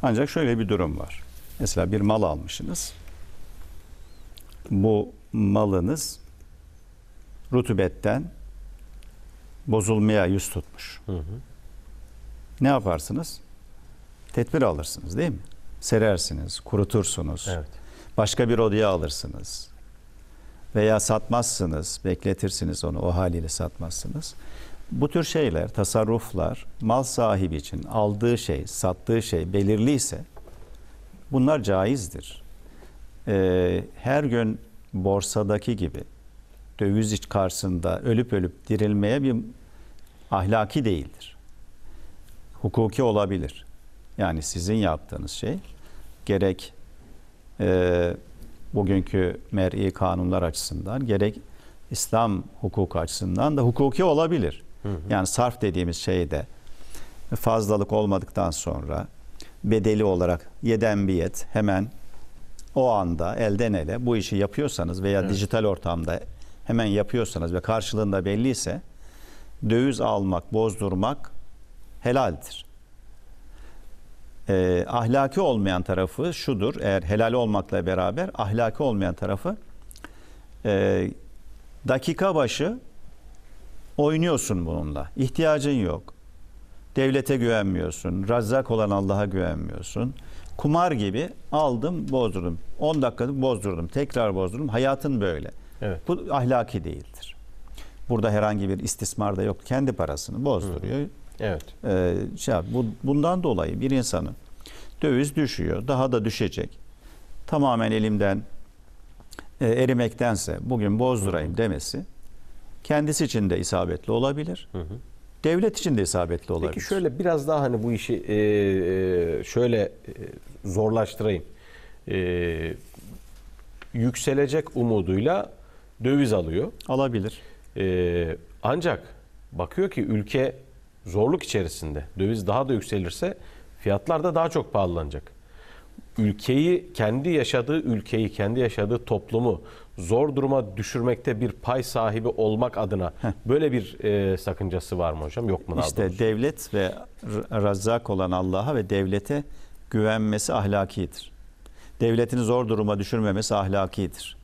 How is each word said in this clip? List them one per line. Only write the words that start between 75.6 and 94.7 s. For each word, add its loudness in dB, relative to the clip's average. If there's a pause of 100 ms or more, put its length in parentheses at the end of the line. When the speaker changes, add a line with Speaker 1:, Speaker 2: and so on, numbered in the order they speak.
Speaker 1:
tarafı 0
şudur, 0
eğer 2
helal 2
olmakla 2
beraber 0
ahlaki 0
olmayan 2
tarafı, -2 (1080)
e, 4 (800)
dakika 2
başı 2 (1160)
Oynuyorsun 2
bununla. -4
İhtiyacın 2
yok. 0 (800)
Devlete 4
güvenmiyorsun. 2
Razzak 2
olan 4
Allah'a 2
güvenmiyorsun. -2 (420)
Kumar 2
gibi 0 (240)
aldım, 0
bozdurdum. 0 (200)
On 2
dakikada 0
bozdurdum. 0
Tekrar 2
bozdurdum. 0
Hayatın 2